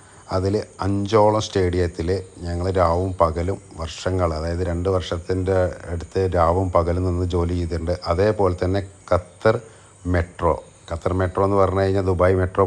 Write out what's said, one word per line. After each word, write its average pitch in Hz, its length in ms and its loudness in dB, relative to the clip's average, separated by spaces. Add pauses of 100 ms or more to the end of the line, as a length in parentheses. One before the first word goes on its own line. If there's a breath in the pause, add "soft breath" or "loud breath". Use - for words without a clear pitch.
(360 loud breath)
അതിൽ 95 180 0 (320)
അഞ്ചോളം 104 600 4
സ്റ്റേഡിയത്തിൽ 87 600 0 (380)
ഞങ്ങൾ 87 220 -4 (120)
രാവും 87 300 2 (120)
പകലും 85 360 0 (220)
വർഷങ്ങൾ, 90 480 -2 (100)
അതായത് 85 320 -4
രണ്ട് 87 260 -2
വർഷത്തിൻ്റെ 92 640 -2 (360)
അടുത്ത് 85 280 -4 (160)
രാവും 87 380 2
പകലും 87 320 0
നിന്ന് 87 260 0
ജോലി 85 280 0
ചെയ്തിട്ടുണ്ട്. 82 320 -4 (180)
അതേപോലെ 95 500 2
തന്നെ 92 200 0 (280)
ഖത്തർ 110 480 0 (560 loud breath)
മെട്രോ, 85 420 0 (360)
ഖത്തർ 90 220 -2 (100)
മെട്രോ 92 260 0
എന്ന് 101 140 4
പറഞ്ഞു 95 220 2
കഴിഞ്ഞാൽ 95 260 2
ദുബായ് 92 320 2
മെട്രോ 92 220 0